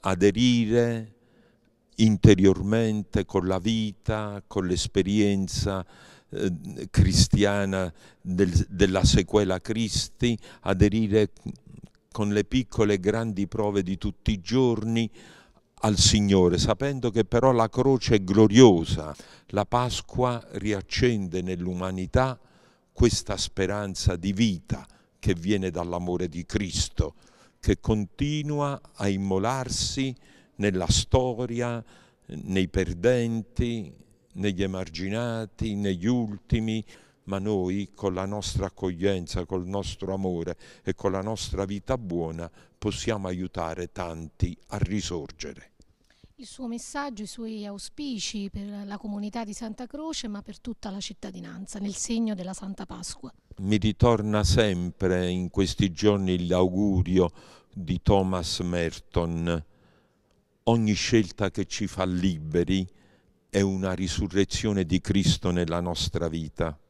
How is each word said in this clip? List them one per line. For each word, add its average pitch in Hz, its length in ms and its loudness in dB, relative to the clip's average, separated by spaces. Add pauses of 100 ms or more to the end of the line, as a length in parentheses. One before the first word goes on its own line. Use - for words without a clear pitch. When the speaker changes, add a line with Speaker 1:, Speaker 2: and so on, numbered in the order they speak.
Speaker 1:
aderire 113 1120 2 (800)
interiormente 104 1300 4
con 92 200 0
la 95 120 0
vita, 107 880 -4
con 95 200 -2
l'esperienza, 98 1200 0 (440)
eh, - 200 -2 (400)
cristiana 98 1000 2 (280)
del, 92 300 2 (200)
della 95 340 2
sequela 95 560 4
Christi, 113 760 -2 (240)
aderire 104 720 4 (760)
con 104 220 -2
le 104 120 2
piccole 110 500 0
e 98 40 0
grandi 101 480 -2
prove 104 360 -2
di 92 160 -4
tutti - 340 -2
i 98 80 -2
giorni 113 680 0 (760)
al 107 160 2
Signore, 98 580 6
sapendo 127 540 0
che 107 160 2
però 123 260 4
la 117 160 2
croce 127 480 2
è 98 80 2
gloriosa. 98 880 8 (340)
La 101 180 -2
Pasqua 123 840 -2
riaccende 98 880 -2
nell'umanità 92 1000 -2 (500)
questa - 460 0
speranza 95 800 -2
di 92 160 -2
vita 98 520 -2 (340)
che 98 160 0
viene 95 360 -2
dall'amore 87 580 -4
di 85 180 -10
Cristo, - 680 -4 (460)
che - 180 2
continua 143 1000 -2 (140)
a 101 140 -2
immolarsi 110 1080 -2 (380)
nella 92 340 0
storia, 120 960 0 (440)
nei 92 420 -2
perdenti, 113 1200 -2 (420)
negli 95 280 -2
emarginati, 98 1120 -4
negli 98 320 -2
ultimi, 110 800 -2 (400)
ma 95 160 -4
noi 98 520 -2
con 95 220 -4
la 95 120 -4
nostra 101 400 -4
accoglienza, 92 800 -4
col 90 220 -6
nostro 95 480 -6
amore 87 420 -4 (280)
e 95 100 -2
con - 160 -2
la 95 120 -4
nostra 98 420 -4
vita 101 340 -6
buona 85 500 -6 (300)
possiamo 104 480 -4
aiutare 90 640 -6
tanti 85 640 -6 (120)
a 104 80 -8
risorgere. 101 960 -6 (640)
Speaker 2:
Il 247 100 -20
suo 254 220 -14
messaggio, 240 540 -10
i 208 40 -10
suoi 220 400 -12
auspici 202 840 -10
per 202 320 -12
la 202 140 -12
comunità 208 440 -8
di 208 120 -10
Santa 226 320 -12
Croce, 302 420 -10
ma 202 140 -10
per - 180 -18
tutta 226 300 -10
la 196 100 -8
cittadinanza, 185 800 -14
nel 202 140 -6
segno 226 400 -2
della 185 200 -8
Santa 196 320 -12
Pasqua. - 460 -14 (260)
Speaker 1:
Mi 104 200 2
ritorna 107 680 4
sempre 90 840 2
in 90 220 -2
questi 98 400 0
giorni 92 560 2
l'augurio 92 840 2 (420)
di 90 300 -6
Thomas 92 580 2
Merton: 85 1040 -2 (1000)
"Ogni 113 300 2
scelta 101 560 0
che 98 160 -6
ci - 200 -6
fa 92 180 -4
liberi 90 840 0 (640)
è 101 120 0
una 95 340 0
risurrezione 95 880 -2
di 90 160 0
Cristo 92 520 0
nella 87 280 -2
nostra 87 480 -4
vita". 80 480 -6 (140)